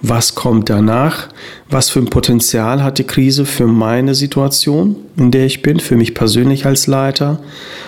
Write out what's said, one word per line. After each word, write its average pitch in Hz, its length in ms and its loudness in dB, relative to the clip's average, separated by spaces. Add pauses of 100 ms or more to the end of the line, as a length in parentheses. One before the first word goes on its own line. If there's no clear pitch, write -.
was 117 320 -2
kommt 113 340 2
danach, 113 600 0 (420)
was 131 180 0
für 135 100 0
ein 120 100 0
Potenzial 120 720 0
hat 135 160 -2
die 135 40 0
Krise 135 420 0
für 123 200 -2
meine 117 480 2
Situation, 143 840 0 (220)
in 123 140 4
der 131 160 4
ich - 160 -4
bin, 151 160 2
für - 160 0
mich 117 180 2
persönlich 127 540 0
als 135 180 0
Leiter 139 540 -2 (480)